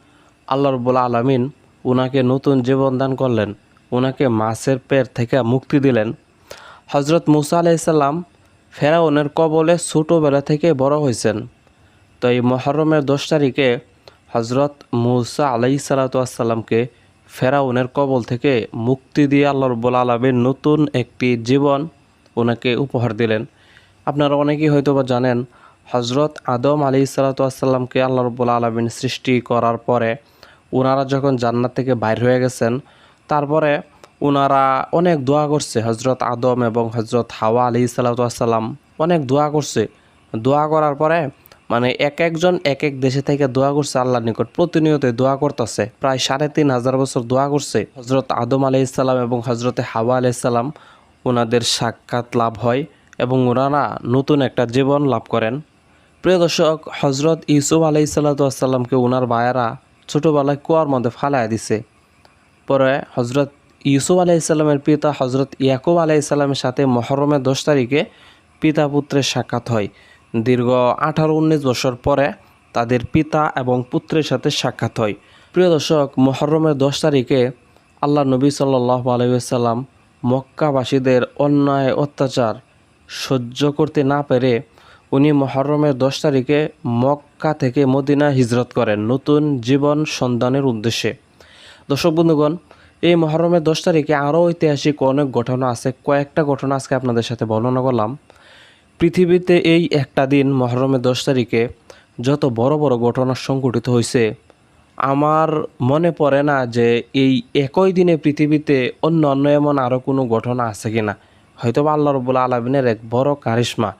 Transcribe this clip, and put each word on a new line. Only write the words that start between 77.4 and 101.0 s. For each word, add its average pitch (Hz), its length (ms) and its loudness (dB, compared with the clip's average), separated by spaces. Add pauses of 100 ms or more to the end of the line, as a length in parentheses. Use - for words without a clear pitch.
আল্লাহ 147 220 2
নবী 131 260 2
সাল্লাল্লাহু 127 600 0
আলাইহি 123 240 2
ওয়াসাল্লাম 120 440 -2 (460)
মক্কাবাসীদের 131 1000 0 (180)
অন্যায় 143 540 2
অত্যাচার 131 600 -2 (560)
সহ্য 127 500 -6 (120)
করতে 147 320 0
না 143 180 0
পেরে 127 320 0 (580)
উনি 139 200 4
মহরমের 139 640 0
দশ 131 240 0
তারিখে 147 380 0 (280)
মক্কা 139 640 -2
থেকে 143 320 -2
মদিনা 139 440 2
হিজরত 123 440 0
করেন 110 260 0
নতুন 135 420 0 (180)
জীবন 139 460 0
সন্ধানের 127 600 -2
উদ্দেশ্যে। 113 460 -2 (800)
দর্শক 143 220 0
বন্ধুগণ, 156 420 2 (480)
এই 170 140 4
মহরমের 165 480 2
দশ 156 200 0
তারিখে 156 320 0
আরও 143 280 0
ঐতিহাসিক 156 600 0
অনেক 135 280 2
ঘটনা 123 380 -2
আছে, 120 200 -4 (140)
কয়েকটা 143 400 0
ঘটনা 139 320 -2
আজকে 135 200 -6
আপনাদের 123 280 0
সাথে 117 220 -6
বর্ণনা 120 360 0
করলাম। 120 300 0 (880)
পৃথিবীতে 175 580 2
এই 165 340 4
একটা 139 340 0
দিন 135 280 2
মহরমের 127 480 0